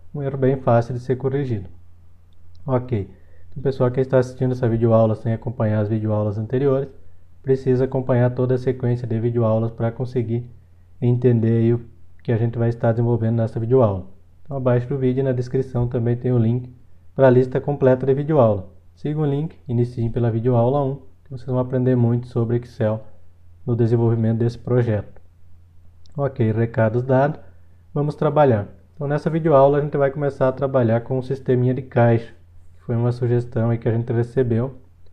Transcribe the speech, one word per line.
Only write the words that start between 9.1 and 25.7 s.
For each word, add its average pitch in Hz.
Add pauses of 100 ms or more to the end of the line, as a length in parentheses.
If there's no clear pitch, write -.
videoaulas 113
para 117
conseguir 120 (500)
entender 120
aí 113
o 120 (380)
que 123
a 117
gente 117
vai 117
estar 120
desenvolvendo 113
nessa 113
videoaula. 110 (340)
Então 143
abaixo 123
do 143
vídeo 127
e -
na 135
descrição 123
também 120
tem 123
o 123
link 120 (400)
para 135
a -
lista 127
completa 131
de 135
videoaula. 131 (280)
Siga 151
o 156
link, 143 (120)
iniciem 120
pela 117
videoaula 120
um, 135 (260)
que -
vocês 127
vão 127
aprender 127
muito 120
sobre 117
Excel 110 (600)
no 120
desenvolvimento 113
desse 117
projeto. 113 (920)